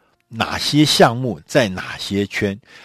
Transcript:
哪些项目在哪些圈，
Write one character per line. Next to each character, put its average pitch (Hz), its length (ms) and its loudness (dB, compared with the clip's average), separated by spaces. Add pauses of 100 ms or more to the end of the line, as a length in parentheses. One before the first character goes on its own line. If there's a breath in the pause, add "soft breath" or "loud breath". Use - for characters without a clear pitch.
(280)
哪 113 300 -4
些 147 260 2
项 143 320 4
目 120 300 -4
在 123 240 2
哪 - 280 -10
些 101 300 -2
圈， 101 320 -4 (260 loud breath)